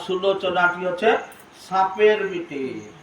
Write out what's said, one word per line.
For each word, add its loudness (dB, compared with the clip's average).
সুলোচনাটি 0
হচ্ছে 2
সাপের 2
বেটি। -8